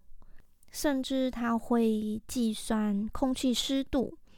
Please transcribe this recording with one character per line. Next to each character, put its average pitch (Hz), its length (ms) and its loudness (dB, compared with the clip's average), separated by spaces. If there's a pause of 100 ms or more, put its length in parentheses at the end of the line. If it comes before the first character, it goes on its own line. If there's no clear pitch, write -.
(720)
甚 277 280 0
至 262 300 0
他 233 260 0
会 220 680 2
计 226 260 0
算 214 560 0
空 262 240 0
气 254 220 2
湿 269 300 0
度、 - 340 -2 (200)